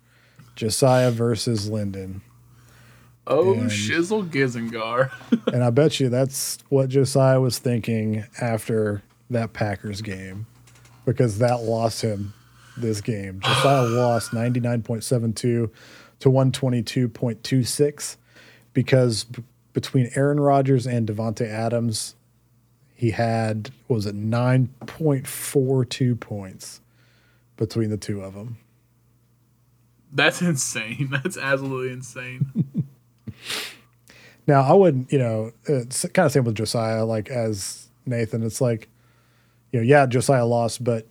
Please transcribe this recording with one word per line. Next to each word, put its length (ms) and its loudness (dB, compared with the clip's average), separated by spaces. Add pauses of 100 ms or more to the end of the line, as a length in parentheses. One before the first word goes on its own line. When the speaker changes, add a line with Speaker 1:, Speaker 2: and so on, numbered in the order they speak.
(540)
Speaker 1:
Josiah 560 4
versus 600 -2
Lyndon. 500 -6 (1080)
Speaker 2:
Oh 280 4
Speaker 1:
And 160 0
Speaker 2:
Shizzle 580 0
Gizengar. 840 0 (360)
<laughs> 80 -2
Speaker 1:
and 100 2
I 60 4
bet 280 4
you 120 2
that's 480 -2 (100)
what 220 2
Josiah 500 4
was 180 0
thinking 680 -2 (120)
after 640 -2 (280)
that 240 -2
Packers 480 -6
game, 440 -10 (580)
because 340 0
that 240 2
lost 400 -2
him 300 -4 (440)
this 240 -4
game. 400 -8
Josiah 420 2
Speaker 2:
<sighs> 60 0
Speaker 1:
lost 440 0
ninety-nine 500 -2
point 220 -6
seven 280 0
two 380 0 (500)
to 100 4
one 220 4
twenty-two 560 -2
point 360 -6
two 200 0
six 520 -2 (560)
because 520 2
b-, 180 -14 (300)
between 420 0
Aaron 260 2
Rodgers 460 4
and 220 0
Davante 400 -4
Adams, 640 -2 (800)
he 160 0
had, 600 -2 (160)
what 100 0
was 100 -2
it, 80 -6
nine 540 2 (180)
point 400 -2
four 580 0
two 320 0
points 640 -14 (760)
between 340 -2
the 60 -4
two 260 -8
of 140 -14
'em. 200 -12 (1600)
Speaker 2:
That's 300 2
insane. 680 -2
<laughs> 120 -2
That's 160 -6
absolutely 540 -2
insane. 960 -6
Speaker 1:
<laughs> 0 - (1600)
Now, 180 4
I 100 4
wouldn't, 400 6
you 80 4
know, 320 -2 (140)
it's 360 -2
kinda 260 2
same 160 4
with 120 0
Josiah, 480 -2
like, 260 -2
as 560 -6 (200)
Nathan. 360 -2
It's 180 -4
like, 280 0 (840)
you 80 0
know, 60 0
yeah, 220 8
Josiah 380 2
lost, 380 0
but 280 -2